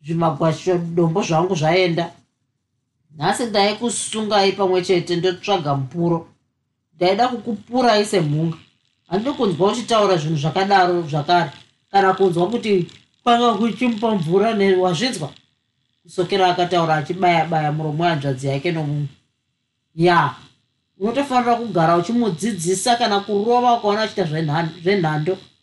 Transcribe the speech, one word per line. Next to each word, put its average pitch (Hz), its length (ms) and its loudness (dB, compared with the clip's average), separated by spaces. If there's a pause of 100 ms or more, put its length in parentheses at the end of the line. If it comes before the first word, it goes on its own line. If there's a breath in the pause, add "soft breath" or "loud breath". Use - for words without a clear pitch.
zvimagwasho 165 720 0
dombo 170 440 0
zvangu 175 320 0
zvaenda. 170 560 0 (1040)
Nhasi 190 300 -2
ndaikusungai 208 1040 0
pamwe 185 300 0
chete 175 340 0
ndotsvaga 175 580 -2
mupuro. 165 520 -2 (680)
Ndaida 202 340 2
kukupurai 233 760 0
semhunga. 160 520 -2 (520)
Handidi 214 220 -2
kunzwa 196 420 0
uchitaura 214 440 2
zvinhu 156 200 -2
zvakadaro 180 680 2
zvakare, 156 480 0 (400)
kana 196 240 4
kunzwa 180 360 2
kuti 208 360 0 (360)
kwanga 240 320 4
kuchimupa 226 600 0
mvura 196 400 2
ne-, 196 200 4
wazvinzwa?" 180 560 0 (720)
Kusokera 185 460 0
akataura 175 460 0
achibaya-baya 160 760 0
muromo 156 320 -4
wanzvadzi 139 420 -2
yake 139 260 -2
nomumwe. 147 360 -4 (880)
"Ya, 165 400 2 (640)
unotofanira 240 560 0
kugara 170 420 0
uchimudzidzisa 190 1000 0
kana 214 240 0
kurova 233 540 2
ukaona 208 280 0
achiita 208 220 -2
zvenhan-, 160 580 -4
zvenhando. 170 560 0 (240)